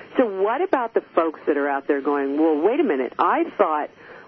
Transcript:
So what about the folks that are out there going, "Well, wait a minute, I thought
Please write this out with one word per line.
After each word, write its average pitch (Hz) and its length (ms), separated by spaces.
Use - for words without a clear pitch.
So 254 80
what 208 360
about 277 320
the 190 80
folks 165 460
that 147 100
are 143 100
out 139 200
there 143 140
going, 139 380
"Well, 160 160
wait 202 240
a 349 40
minute, 135 360
I 220 240
thought 156 320